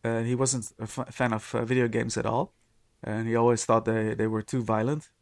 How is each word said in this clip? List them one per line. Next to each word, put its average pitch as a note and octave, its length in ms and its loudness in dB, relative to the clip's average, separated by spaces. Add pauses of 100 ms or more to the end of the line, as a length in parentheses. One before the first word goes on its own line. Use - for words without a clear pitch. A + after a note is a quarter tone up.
Uh, A2+ 160 0
he A#2+ 140 0
wasn't B2+ 440 -2
a - 40 -8
f-, - 320 -8
fan B2 180 0
of, G#2+ 220 -4
uh, A#2 100 0
video B2 240 2
games A#2 280 -2
at A2 100 -2
all, A#2+ 260 0 (500)
and A2 240 -4
he A2+ 80 0
always A#2 300 4
thought A2+ 200 4
they, A2 300 0
they A2 120 0
were A2 160 -2
too B2 200 -4
violent A2+ 480 -2 (120)